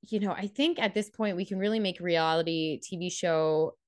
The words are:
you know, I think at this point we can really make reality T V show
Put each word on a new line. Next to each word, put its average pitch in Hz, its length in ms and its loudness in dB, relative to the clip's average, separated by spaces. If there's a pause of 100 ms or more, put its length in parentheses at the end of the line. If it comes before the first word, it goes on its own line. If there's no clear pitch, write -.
you 214 100 -2
know, 196 140 0
I 196 140 -4
think 302 320 0
at 202 160 0
this 214 160 -2
point 208 260 -2
we 185 80 -2
can 190 140 -6
really 208 200 0
make 190 220 -2
reality 160 800 2
T - 140 -10
V 175 140 -4
show 160 640 2 (140)